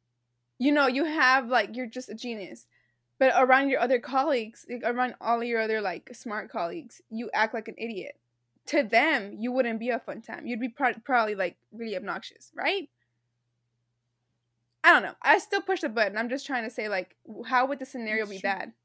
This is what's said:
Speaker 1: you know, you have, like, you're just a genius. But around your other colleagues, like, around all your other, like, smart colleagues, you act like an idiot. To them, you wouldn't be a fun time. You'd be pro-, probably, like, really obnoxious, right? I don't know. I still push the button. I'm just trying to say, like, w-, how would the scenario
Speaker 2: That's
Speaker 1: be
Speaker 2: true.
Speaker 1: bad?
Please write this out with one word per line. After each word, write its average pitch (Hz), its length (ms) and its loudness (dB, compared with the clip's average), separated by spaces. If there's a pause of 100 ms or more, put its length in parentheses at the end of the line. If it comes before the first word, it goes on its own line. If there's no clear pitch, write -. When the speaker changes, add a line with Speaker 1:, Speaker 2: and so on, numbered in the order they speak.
(600)
Speaker 1:
you 269 120 4
know, 285 160 6
you 269 180 2
have, 269 440 4
like, 220 260 2
you're 254 120 -6
just 254 220 -10
a 226 60 -12
genius. 220 520 -10 (520)
But 262 160 6
around 262 340 6
your 269 100 2
other 247 200 2
colleagues, 247 680 -2
like, 240 160 -8
around 247 340 -2
all 233 240 0
your 240 160 -2
other, 220 220 0
like, 185 320 -6
smart 214 380 -8
colleagues, 175 580 -6
you 226 240 -6
act 220 220 0
like 220 120 -8
an - 120 -12
idiot. 214 380 -8 (500)
To 285 160 2
them, 226 520 2
you 226 160 -4
wouldn't 233 280 0
be 233 100 -4
a 233 100 0
fun 208 220 -10
time. - 240 -12
You'd 226 140 -4
be 247 100 -4
pro-, 240 240 0 (100)
probably, 226 320 2
like, 185 220 -4 (140)
really 220 260 -8
obnoxious, - 560 -10
right? 349 340 -2 (2000)
I 339 100 10
don't 240 100 6
know. 160 180 -6
I 214 180 6
still 403 220 -2
push 381 200 -2
the 294 80 -2
button. 214 280 0
I'm 233 120 -2
just 277 160 -4
trying 247 180 -4
to 220 60 -6
say, 220 180 -6
like, 190 280 -4 (100)
w-, 220 180 -14
how 247 220 2
would 269 140 -4
the 269 60 -10
scenario 220 400 -4
Speaker 2:
That's 202 120 -8
Speaker 1:
be - 40 -14
Speaker 2:
true. 196 80 -2
Speaker 1:
bad? 196 220 -4 (140)